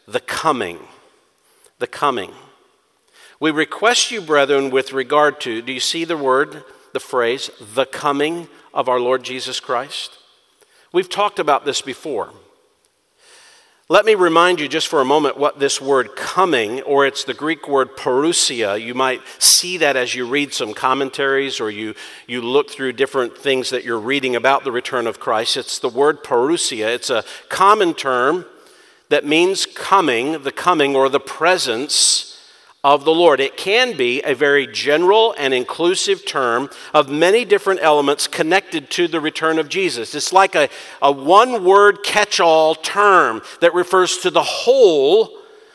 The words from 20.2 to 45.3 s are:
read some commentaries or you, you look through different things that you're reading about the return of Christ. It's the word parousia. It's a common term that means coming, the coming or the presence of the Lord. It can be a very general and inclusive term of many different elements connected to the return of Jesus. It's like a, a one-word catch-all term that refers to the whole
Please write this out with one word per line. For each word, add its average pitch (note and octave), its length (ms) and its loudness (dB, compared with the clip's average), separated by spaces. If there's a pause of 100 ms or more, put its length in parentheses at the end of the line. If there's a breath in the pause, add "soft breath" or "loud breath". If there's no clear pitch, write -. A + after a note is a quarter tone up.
read C#3 260 -4
some G#2+ 220 -6
commentaries C3+ 840 -2
or A2 120 -4
you, G#2+ 240 -8 (320 loud breath)
you A#2+ 120 -6
look B2+ 300 0
through C3 240 -6
different B2+ 420 -2
things C3 360 -2
that B2+ 120 -4
you're A#2 140 -4
reading B2+ 380 -4
about C3+ 280 2
the C3 80 -6
return A#2+ 360 -4
of G#2+ 120 -8
Christ. A#2 380 -2
It's - 220 -8
the C3 100 -4
word C#3 340 0
parousia. B2 720 0
It's B2 160 -6
a A2+ 160 -2 (240 loud breath)
common G3 460 2
term C#3 500 0 (640 soft breath)
that D3 160 0
means E3+ 400 2
coming, D3+ 800 0
the C3+ 80 -6
coming D3 440 0
or C3+ 140 4
the C3+ 100 0
presence - 1080 -2 (540 loud breath)
of C#3 220 2
the D#3+ 100 4
Lord. D#3+ 280 4
It C#3 160 -4
can A3+ 400 0
be B2+ 240 0
a C#3+ 120 -2
very C#3+ 320 2
general F3 720 2
and C3+ 160 -2
inclusive F3 720 -2
term C3 440 -2 (240 loud breath)
of D3 160 2
many F3 340 2
different G3 400 0
elements D3 420 2
connected E3 640 -2
to F3 180 -2
the E3 100 -4
return D#3+ 400 -2
of D3+ 80 -2
Jesus. C#3 480 -4
It's - 160 -6
like F#3+ 240 2
a, D3 140 2 (320 loud breath)
a C#3+ 100 4
one-word F#3+ 920 4
catch-all E3 720 2
term F3 640 2 (180 loud breath)
that E3 140 4
refers F3+ 460 0
to - 100 -2
the D#3 140 2
whole G3 920 4 (380 loud breath)